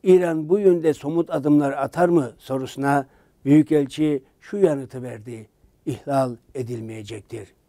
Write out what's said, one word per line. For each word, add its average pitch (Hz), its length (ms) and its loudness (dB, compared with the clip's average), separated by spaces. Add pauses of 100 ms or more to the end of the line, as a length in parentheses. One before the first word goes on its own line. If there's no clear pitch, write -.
İran 170 460 2
bu 190 100 2
yönde 175 360 2
somut 160 360 -4
adımlar 147 420 2
atar 143 360 0
mı?" 147 300 0
sorusuna 135 680 -2 (380)
Büyükelçi 147 800 2 (180)
şu - 160 -12
yanıtı 139 460 0
verdi: 113 440 -14 (400)
"İhlal 131 500 -4 (180)
edilmeyecektir." 113 1000 -12 (120)